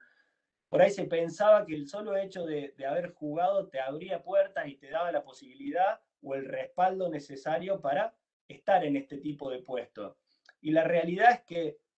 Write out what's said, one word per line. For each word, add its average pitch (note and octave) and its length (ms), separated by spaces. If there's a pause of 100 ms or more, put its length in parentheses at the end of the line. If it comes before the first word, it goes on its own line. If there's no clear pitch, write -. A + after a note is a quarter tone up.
(680)
por - 140
ahí G3 80
se F#3 140
pensaba E3+ 600
que D#3 100
el D3 120
solo G3+ 300
hecho F#3+ 280
de, D3 320
de C3+ 80
haber E3+ 280
jugado F3+ 560
te C3+ 120
abría D#3 420
puertas F#3+ 460
y C#3 80
te C3+ 140
daba E3+ 220
la D3 100
posibilidad C#3 800 (200)
o C3+ 140
el C3+ 100
respaldo F3 640
necesario D3+ 720
para C#3 340 (340)
estar F#3 360
en C#3+ 120
este C#3 220
tipo C#3+ 320
de B2+ 100
puesto. A#2 580 (420)
Y D#3 120
la D#3+ 120
realidad E3+ 480
es - 100
que E3 360 (200)